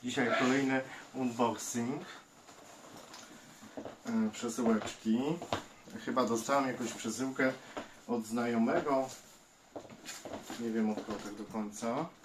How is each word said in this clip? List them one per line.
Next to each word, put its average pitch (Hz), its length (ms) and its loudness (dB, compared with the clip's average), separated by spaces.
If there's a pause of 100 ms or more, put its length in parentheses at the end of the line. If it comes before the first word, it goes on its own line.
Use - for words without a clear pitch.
Dzisiaj 123 260 2 (100)
kolejny 135 420 4 (320)
unboxing, 120 880 0 (2000)
e, 226 280 2
przesyłeczki. 113 880 2 (840)
Chyba 123 200 4
dostałem 131 420 2
jakąś 120 260 -2
przesyłkę 127 600 0 (540)
od 117 180 0
znajomego. 127 840 2 (1500)
Nie 117 100 -2
wiem, 110 200 4
od 104 160 -2
kogo 104 140 -4
tak 101 160 -8
do 107 80 -8
końca. 113 600 -2 (200)